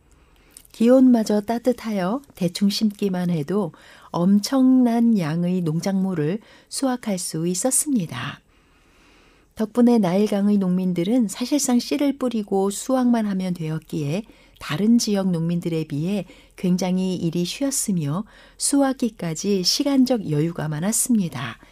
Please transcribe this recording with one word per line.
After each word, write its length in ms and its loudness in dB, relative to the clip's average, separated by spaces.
기온마저 680 6
따뜻하여 800 -2
대충 340 0
심기만 600 -2
해도 420 -2
엄청난 1040 4
양의 440 0
농작물을 760 -2
수확할 480 -4
수 300 -6
있었습니다. 920 -4
덕분에 420 2
나일강의 600 2
농민들은 680 0
사실상 520 0
씨를 380 0
뿌리고 520 -2
수확만 560 0
하면 280 -2
되었기에, 680 -4
다른 400 2
지역 340 0
농민들에 520 -2
비해 420 -4
굉장히 640 0
일이 260 -2
쉬웠으며, 800 -4
수확기까지 1040 -2
시간적 680 0
여유가 400 -2
많았습니다. 880 -2